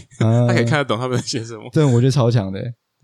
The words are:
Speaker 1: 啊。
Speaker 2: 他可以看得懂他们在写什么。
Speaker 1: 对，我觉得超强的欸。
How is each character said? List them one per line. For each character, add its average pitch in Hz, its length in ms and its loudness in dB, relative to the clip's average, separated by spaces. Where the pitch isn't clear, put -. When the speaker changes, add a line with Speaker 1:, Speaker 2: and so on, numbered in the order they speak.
Speaker 1:
啊。 117 280 2
Speaker 2:
他 117 60 2
可 123 80 2
以 117 40 0
看 147 140 0
得 139 60 -2
懂 113 120 -2
他 127 100 -6
们 123 100 -2
在 117 60 -4
写 113 200 -6
什 117 120 -14
么。 113 160 -16
Speaker 1:
对， 156 120 2
我 120 160 4
觉 127 80 4
得 131 40 4
超 123 200 2
强 98 200 0
的 95 80 -8
欸。 120 140 -8